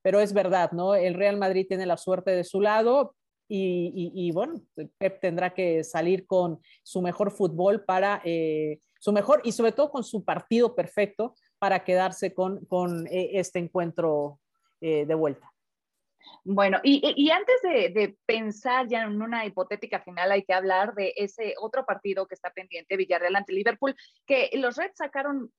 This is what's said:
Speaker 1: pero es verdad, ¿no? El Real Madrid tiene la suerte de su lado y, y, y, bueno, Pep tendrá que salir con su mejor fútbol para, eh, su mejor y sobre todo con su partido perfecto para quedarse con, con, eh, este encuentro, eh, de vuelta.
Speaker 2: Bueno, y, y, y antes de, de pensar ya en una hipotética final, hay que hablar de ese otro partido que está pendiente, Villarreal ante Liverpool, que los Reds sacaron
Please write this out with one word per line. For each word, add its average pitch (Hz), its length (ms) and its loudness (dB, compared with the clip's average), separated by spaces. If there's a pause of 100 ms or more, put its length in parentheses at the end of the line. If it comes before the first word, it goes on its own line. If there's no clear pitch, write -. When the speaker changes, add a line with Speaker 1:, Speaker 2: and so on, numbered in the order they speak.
Speaker 1:
pero 190 200 4
es 202 120 2
verdad, 185 380 2
¿no? 180 240 2
El 180 200 2
Real 202 220 2
Madrid 190 300 0
tiene 190 180 -4
la 175 120 0
suerte 185 340 -2
de 180 120 2
su 190 180 -2
lado 226 540 2 (320)
y, 180 440 -2 (240)
y, 180 120 -4
y, 170 40 0
bueno, 226 300 -4 (360)
Pep 190 220 -4
tendrá 180 340 -2
que 170 300 0
salir 175 420 0
con 180 360 0 (220)
su - 180 -6
mejor 180 300 -2
fútbol 196 520 0
para, 196 400 2
eh, 156 560 -2 (200)
su - 120 -2
mejor 208 320 4
y 233 100 -2
sobre 226 180 2
todo 285 200 2
con 277 120 -6
su 208 200 -8
partido 226 520 0
perfecto 208 580 -2 (240)
para 190 260 0
quedarse 185 500 0
con, 190 320 -4
con, 175 420 -2
eh, 170 260 -4
este 185 260 -2
encuentro, 160 800 -2 (420)
eh, 156 240 0
de 156 100 0
vuelta. 151 360 -2 (920)
Speaker 2:
Bueno, 196 400 2
y, 277 120 6 (100)
y, 285 200 2
y 311 60 4
antes 415 300 4
de, 262 280 2
de 202 360 0
pensar 226 640 0
ya 226 160 -2
en 208 180 -4
una 226 240 -4
hipotética 202 560 -6
final, 180 300 -2
hay 196 120 2
que 185 100 0
hablar 190 420 2
de 196 200 -2
ese 202 440 -6
otro 233 260 -4
partido 190 420 -4
que 190 80 -14
está 175 160 -12
pendiente, 185 460 -8
Villarreal 180 380 0
ante 196 180 -2
Liverpool, 226 420 0 (300)
que 262 280 2
los 247 240 -2
Reds 381 200 -6
sacaron 277 600 -6